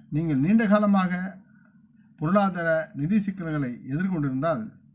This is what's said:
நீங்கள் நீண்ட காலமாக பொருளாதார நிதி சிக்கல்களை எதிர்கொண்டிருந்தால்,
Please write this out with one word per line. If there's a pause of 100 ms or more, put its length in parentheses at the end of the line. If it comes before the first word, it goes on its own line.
(120)
நீங்கள்
நீண்ட
காலமாக (1000)
பொருளாதார (260)
நிதி
சிக்கல்களை (180)
எதிர்கொண்டிருந்தால், (320)